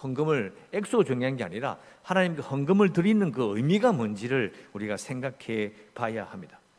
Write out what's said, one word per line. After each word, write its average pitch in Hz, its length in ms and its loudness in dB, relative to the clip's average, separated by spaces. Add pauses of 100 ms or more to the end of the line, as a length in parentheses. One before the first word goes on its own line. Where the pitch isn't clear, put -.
헌금을 135 560 -2 (160)
액수로 208 300 2
정의한 131 340 0
게 120 60 -4
아니라 107 360 -6 (260)
하나님께 180 380 0
헌금을 165 500 4
드리는 190 400 4
그 110 240 0
의미가 196 340 4
뭔지를 117 640 0 (200)
우리가 104 240 -6
생각해 113 760 -6 (220)
봐야 113 300 -4
합니다. - 360 -16 (180)